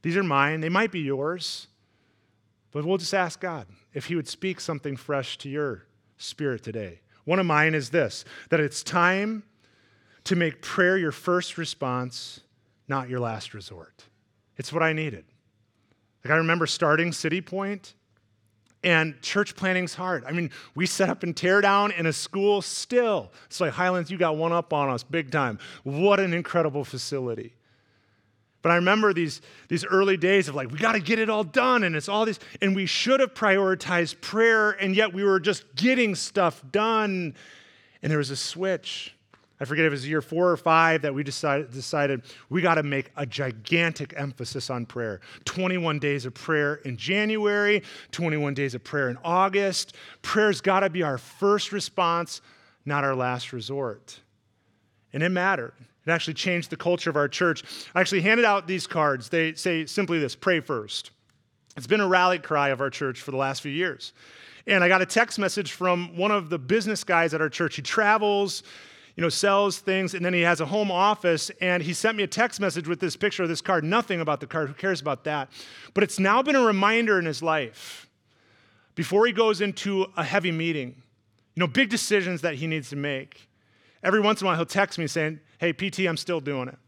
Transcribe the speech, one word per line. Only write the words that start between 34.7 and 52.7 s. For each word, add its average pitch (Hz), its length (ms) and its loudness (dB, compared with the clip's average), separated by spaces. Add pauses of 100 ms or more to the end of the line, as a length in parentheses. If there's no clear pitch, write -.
and 196 240 0
yet 208 180 4
we 190 120 -4
were 190 160 4
just 170 340 -4
getting 233 400 2
stuff - 560 0
done. 202 640 0 (680)
And 139 120 -2
there 151 60 2
was 135 120 -2
a 135 60 -6
switch. - 800 -6 (440)
I 143 40 -4
forget 151 200 2
if 156 60 6
it - 20 -2
was 135 160 -6
year 156 120 0
four 175 300 2
or 165 60 4
five 160 460 4
that 143 120 -2
we 147 80 -4
decided, 139 480 -2
decided 135 520 -2 (260)
we 156 140 0
gotta 165 200 4
make 139 340 -4
a 143 80 -6
gigantic 139 920 -2
emphasis 135 540 -8
on 120 160 -4
prayer. 110 340 -8 (240)
Twenty-one 180 560 -2
days 143 260 -2
of 123 80 -10
prayer 147 500 0
in 127 120 -6
January, 208 840 0 (280)
twenty-one 151 440 -2
days 135 200 -4
of 120 80 -8
prayer 139 260 -2
in 123 140 -6
August. 190 720 0 (260)
Prayer's 214 400 2
gotta 190 300 2
be 170 140 -2
our 143 120 -2
first 202 540 0
response, 170 720 -2 (440)